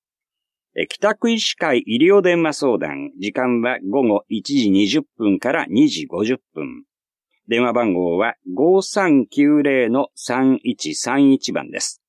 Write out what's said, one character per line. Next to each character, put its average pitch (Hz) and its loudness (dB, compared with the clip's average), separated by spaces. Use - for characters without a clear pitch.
え、 - -4
北 - -2
区 226 -2
医 226 0
師 - -6
会 147 0
医 117 2
療 202 6
電 175 2
話 156 0
相 123 0
談、 71 -8
時 101 -8
間 123 0
は 120 -2
午 131 0
後 104 0
一 113 -4
時 110 2
二 98 4
十 139 0
分 101 0
か 123 -2
ら 156 -2
二 117 4
時 80 -6
五 87 -4
十 123 -2
分。 67 -12
電 117 0
話 123 0
番 113 0
号 87 0
は 110 -2
五 170 2
三 160 2
九 147 2
零 131 2
の 127 0
三 131 0
一 - -6
三 135 2
一 - -2
番 - -6
で - -8
す。 - -10